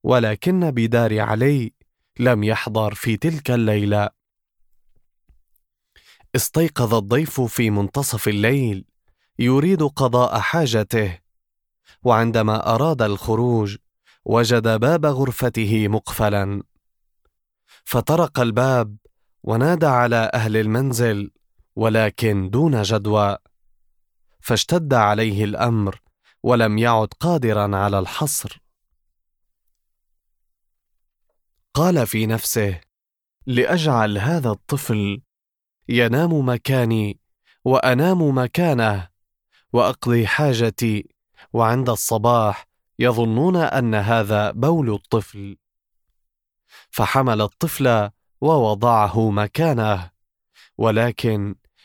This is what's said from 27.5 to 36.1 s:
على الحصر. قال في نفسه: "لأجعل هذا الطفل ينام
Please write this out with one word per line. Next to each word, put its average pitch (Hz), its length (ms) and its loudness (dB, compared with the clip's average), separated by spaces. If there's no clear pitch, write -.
على 98 220 0
الحصر. - 640 -6
قال 156 340 2
في 110 180 -2
نفسه: 110 560 -2
"لأجعل 123 720 0
هذا 131 320 -2
الطفل 107 720 -4
ينام 127 600 2